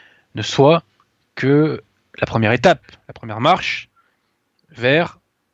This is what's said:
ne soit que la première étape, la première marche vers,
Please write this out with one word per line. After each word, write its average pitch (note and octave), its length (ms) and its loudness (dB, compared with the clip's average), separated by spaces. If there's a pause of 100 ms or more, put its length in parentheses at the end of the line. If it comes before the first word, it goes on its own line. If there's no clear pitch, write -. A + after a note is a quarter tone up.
(360)
ne A2 60 -8
soit D3 420 2 (520)
que C#3+ 460 0 (380)
la - 80 -4
première A2+ 240 0
étape, C3 340 2 (220)
la - 60 -20
première A2 260 -14
marche - 480 -2 (840)
vers, C#3+ 480 -2 (340)